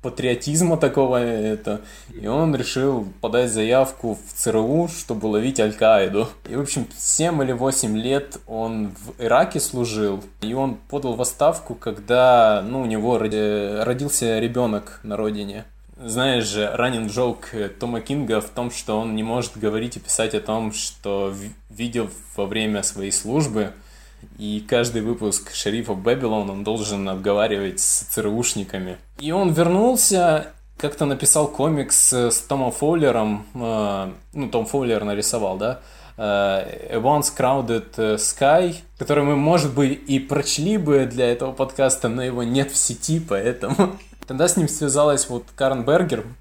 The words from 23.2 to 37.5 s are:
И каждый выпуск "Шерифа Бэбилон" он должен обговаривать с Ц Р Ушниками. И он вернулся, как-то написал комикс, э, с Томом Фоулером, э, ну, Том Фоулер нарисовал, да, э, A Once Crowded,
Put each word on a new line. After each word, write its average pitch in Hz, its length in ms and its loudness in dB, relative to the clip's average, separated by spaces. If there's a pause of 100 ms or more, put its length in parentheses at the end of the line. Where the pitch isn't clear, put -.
И 104 280 -6
каждый 117 360 2
выпуск 107 500 -2
"Шерифа 113 400 -2
Бэбилон" 110 560 0
он 98 140 -8
должен 104 460 -2
обговаривать 101 680 0
с - 300 0
Ц - 120 -2
Р 104 60 0
Ушниками. 98 680 -4 (220)
И 147 120 -4
он 185 220 2
вернулся, 180 960 4 (300)
как-то 147 280 -2
написал 143 420 2
комикс, 147 680 0
э, 120 180 2
с - 100 0
Томом 135 300 -2
Фоулером, 120 760 2 (100)
э, 104 560 -2 (220)
ну, 135 160 -4
Том 113 160 0
Фоулер 117 380 0
нарисовал, 104 540 -2
да, 113 220 -4 (380)
э, 101 800 0
A - 40 0
Once 139 360 2
Crowded, 127 500 0 (120)